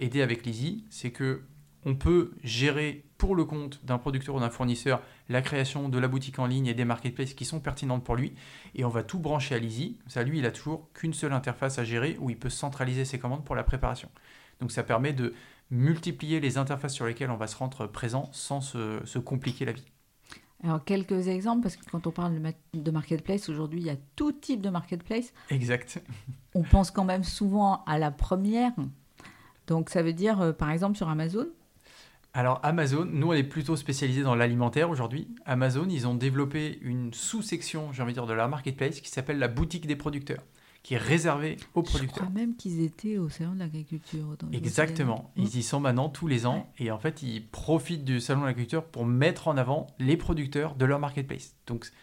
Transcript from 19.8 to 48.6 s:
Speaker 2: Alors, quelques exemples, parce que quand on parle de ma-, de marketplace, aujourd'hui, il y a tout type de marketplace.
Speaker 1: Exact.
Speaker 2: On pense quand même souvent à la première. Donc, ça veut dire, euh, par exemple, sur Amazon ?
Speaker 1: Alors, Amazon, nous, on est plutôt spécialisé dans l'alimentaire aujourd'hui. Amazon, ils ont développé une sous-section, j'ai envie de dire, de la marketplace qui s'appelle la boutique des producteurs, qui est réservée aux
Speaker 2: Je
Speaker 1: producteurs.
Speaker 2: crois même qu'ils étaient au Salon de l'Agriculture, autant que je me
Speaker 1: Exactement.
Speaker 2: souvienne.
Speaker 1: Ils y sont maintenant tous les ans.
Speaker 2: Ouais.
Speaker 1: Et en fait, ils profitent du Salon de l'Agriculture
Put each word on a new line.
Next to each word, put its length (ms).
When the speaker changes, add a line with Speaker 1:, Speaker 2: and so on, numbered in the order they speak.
Speaker 2:
Alors, 200
quelques 440
exemples, 340
parce 140
que 140
quand 160
on 60
parle 220
de 40
ma-, 140
de 160
marketplace, 580
aujourd'hui, 320
il 60
y 40
a 60
tout 160
type 280
de 100
marketplace. 640
Speaker 1:
Exact. 500
Speaker 2:
On 80
pense 280
quand 140
même 200
souvent 600
à 140
la 120
première. 640
Donc, 240
ça 120
veut 100
dire, 280
euh, 120
par 180
exemple, 260
sur 120
Amazon ? 380
Speaker 1:
Alors, 300
Amazon, 440
nous, 220
on 40
est 100
plutôt 340
spécialisé 460
dans 140
l'alimentaire 540
aujourd'hui. 440
Amazon, 420
ils 180
ont 80
développé 680
une 300
sous-section, 800
j'ai 100
envie 100
de 60
dire, 80
de 80
la 120
marketplace 540
qui 100
s'appelle 280
la 100
boutique 380
des 100
producteurs, 480
qui 100
est 60
réservée 580
aux 80
Speaker 2:
Je 60
Speaker 1:
producteurs. 360
Speaker 2:
crois 40
même 260
qu'ils 280
étaient 340
au 140
Salon 240
de 60
l'Agriculture, 680
autant 200
que 40
je 60
me 40
Speaker 1:
Exactement. 720
Speaker 2:
souvienne. 160
Speaker 1:
Ils 100
y 20
sont 180
maintenant 300
tous 160
les 180
ans. 240
Speaker 2:
Ouais. 60
Speaker 1:
Et 60
en 80
fait, 240
ils 240
profitent 580
du 160
Salon 220
de 40
l'Agriculture 380